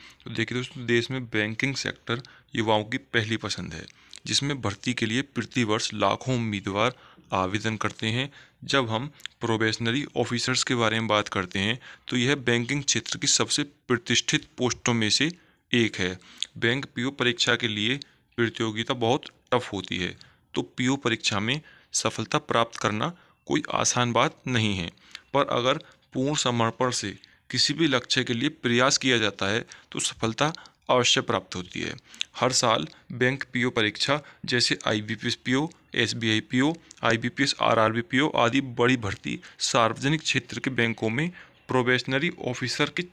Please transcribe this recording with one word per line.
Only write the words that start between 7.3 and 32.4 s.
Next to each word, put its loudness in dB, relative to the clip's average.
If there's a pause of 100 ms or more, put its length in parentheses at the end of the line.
आवेदन 0
करते -4
हैं। -2 (320)
जब 2
हम -2 (300)
प्रोबेशनरी 0 (100)
ऑफिसर्स 0
के 0
बारे 2
में 0
बात 2
करते -2
हैं, 0 (280)
तो -2
यह 2
बैंकिंग 0
क्षेत्र -2
की -4
सबसे 2
प्रतिष्ठित 0 (140)
पोस्टों 0
में 2
से 2 (420)
एक 2
है। -2 (400)
बैंक 0
पीओ -4
परीक्षा 0
के -4
लिए -2 (360)
प्रतियोगिता -2
बहुत 0 (300)
टफ -2
होती -4
है, -4 (380)
तो 0
पीओ 0
परीक्षा 0
में -2 (320)
सफलता -2
प्राप्त 0
करना -2 (300)
कोई 0
आसान 0
बात 0
नहीं 2
है, -4 (440)
पर 2
अगर 2 (340)
पूर्ण 0
समर्पण 0
से -6 (320)
किसी 2
भी 2
लक्ष्य 2
के -2
लिए 0
प्रयास 2
किया 4
जाता 0
है, -2 (260)
तो -6
सफलता -2 (380)
अवश्य 4
प्राप्त -2
होती -8
है। -6 (420)
हर 2